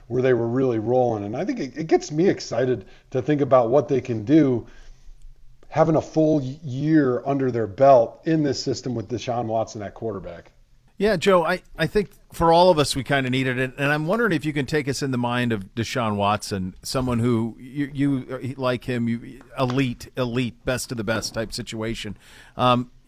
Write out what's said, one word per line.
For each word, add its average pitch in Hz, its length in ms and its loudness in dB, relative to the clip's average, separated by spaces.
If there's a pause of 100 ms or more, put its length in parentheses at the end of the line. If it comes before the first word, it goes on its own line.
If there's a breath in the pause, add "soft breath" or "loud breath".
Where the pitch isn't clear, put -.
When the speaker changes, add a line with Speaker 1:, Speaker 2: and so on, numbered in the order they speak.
Speaker 1:
where 123 160 -4
they 127 140 4
were 117 120 0
really 123 300 0
rolling. 117 460 0
And 107 120 -8
I 160 80 -4
think 233 160 -4
it, 131 160 -8
it 214 120 -6
gets - 240 0
me 165 180 2
excited 127 560 -2 (240 soft breath)
to 131 140 -2
think 147 180 0
about 123 300 4
what 143 160 4
they 131 140 0
can 110 220 -4
do 131 440 4 (1000 soft breath)
having 160 280 2
a 131 60 4
full 156 400 2
y-, 131 220 -8
year 139 600 2
under 135 240 0
their 113 160 0
belt 120 600 6
in 160 180 2
this 131 180 -2
system 127 320 -4
with 113 160 -6
Deshaun 120 360 -4
Watson 110 360 -4
at 95 140 -12
quarterback. 90 560 -10 (480)
Speaker 2:
Yeah, 202 160 2
Joe, 180 280 4
I, 175 200 -2 (120)
I 160 120 -2
think - 240 -2 (200)
for 170 220 4
all 180 160 8
of 170 80 6
us, 139 180 2
we 135 80 -4
kinda 135 280 0
needed 127 260 0
it. 131 220 -2
And 143 120 0
I'm 151 140 -2
wondering 214 260 0
if 147 140 -2
you 151 80 -4
can 139 140 -4
take 151 200 -2
us 135 140 -4
in 143 80 -2
the 127 80 -2
mind 120 340 -2
of 98 220 -4
Deshaun 110 440 -2
Watson, 101 680 -2
someone 127 340 -2
who 113 420 0
you, 135 320 -8
you, 131 640 -4
like 127 260 -2
him, 120 260 -2
you, 117 320 -8 (160)
elite, 127 580 -2
elite, 123 500 -2
best 127 260 -4
of 123 60 -6
the 113 60 -4
best 107 300 -4
type 113 180 -6
situation. 110 640 -8 (400 soft breath)
Um, 123 360 2 (160)